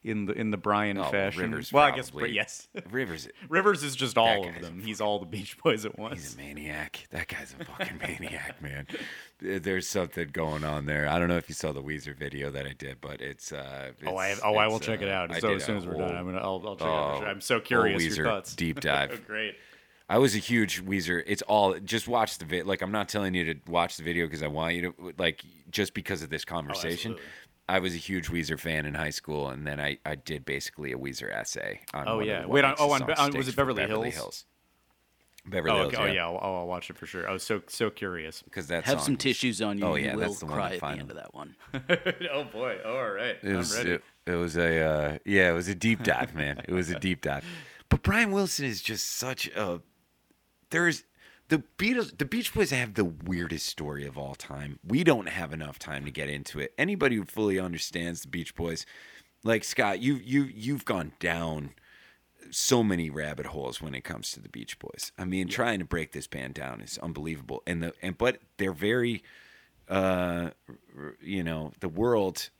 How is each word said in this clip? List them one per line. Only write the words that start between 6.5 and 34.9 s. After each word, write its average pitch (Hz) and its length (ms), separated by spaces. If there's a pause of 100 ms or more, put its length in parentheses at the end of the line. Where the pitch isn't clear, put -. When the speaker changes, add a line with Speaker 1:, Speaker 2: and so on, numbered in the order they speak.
Speaker 2:
That 80 180
guy's - 320
a - 60
fucking - 320
<laughs> 73 40
maniac, 76 600
man. 71 260 (540)
Th-, 95 200
there's 92 260
something 85 420
going 76 340
on 76 220
there. 73 240
I 80 100
don't 87 80
know 87 100
if 82 120
you 76 60
saw 78 180
the 69 100
Weezer 71 320
video 69 360
that 69 140
I 69 80
did, 67 280
but 71 180
it's, 69 320
uh, 67 400 (140)
Speaker 1:
Oh, 92 100
I 95 140
Speaker 2:
it's, 101 120
Speaker 1:
have, 107 120
oh, - 40
I 107 100
Speaker 2:
it's, 110 40
Speaker 1:
will 110 80
check 110 220
it 98 80
Speaker 2:
uh, 98 40
Speaker 1:
out. 90 180
Speaker 2:
I 82 80
Speaker 1:
So 117 100
Speaker 2:
did 98 80
Speaker 1:
as - 80
soon 107 100
Speaker 2:
a 101 40
Speaker 1:
as 87 60
we're 87 120
done, 90 120
Speaker 2:
whole, 87 80
Speaker 1:
I'm 90 100
gonna, 92 100
I'll, 95 280
I'll 101 120
check 82 100
it 80 40
out 76 180
for 71 60
Speaker 2:
oh, 69 40
Speaker 1:
sure. 104 80
I'm 98 140
so - 140
Speaker 2:
whole 110 60
Speaker 1:
curious 110 420 (120)
your 78 100
Speaker 2:
Weezer - 40
Speaker 1:
thoughts. 101 260
Speaker 2:
deep 80 240
Speaker 1:
<laughs> - 20
Speaker 2:
dive. 71 460
Speaker 1:
Great. 107 280 (520)
Speaker 2:
I 101 100
was 127 160
a 104 60
huge 104 440
Weezer. 90 440
It's 101 160
all, 101 340
just 107 300
watch 117 300
the 82 80
vid-, 82 200
like, 95 160
I'm 95 120
not 104 160
telling 98 260
you 82 180
to 73 60 (100)
watch 85 280
the 80 60
video 85 260
'cause 76 120
I 76 60
want 80 280
you 87 180
to, 87 240
like, 85 260 (260)
just 98 240
because 90 300
of 76 60
this 76 180
Speaker 1:
Oh, - 40
Speaker 2:
conversation. 85 600
Speaker 1:
absolutely. 113 120 (440)
Speaker 2:
I 92 100
was 90 160
a 85 40
huge 85 320
Weezer 80 300
fan 78 280
in 73 80
high 76 160
school, 73 380
and 69 180
then 73 120
I, 71 240
I 76 120
did 71 280
basically 71 480
a 62 60
Weezer 65 340
essay 50 500 (120)
on 71 140
Speaker 1:
Oh, 113 100
Speaker 2:
one 107 80
Speaker 1:
yeah. 107 120
Speaker 2:
of 85 80
the - 40
Speaker 1:
Wait, 139 140
Speaker 2:
What - 20
Speaker 1:
on, 135 60
Speaker 2:
Makes 147 100
Speaker 1:
oh, 147 60
Speaker 2:
This 143 60
Speaker 1:
on 139 80
Speaker 2:
Song 120 60
Speaker 1:
Be-, 156 60
on, 147 160
Speaker 2:
Stick 143 80
Speaker 1:
was 131 100
it 127 40
Speaker 2:
for 107 60
Speaker 1:
Beverly 135 260
Speaker 2:
Beverly 110 260
Speaker 1:
Hills? - 60
Speaker 2:
Hills. 52 300 (1000)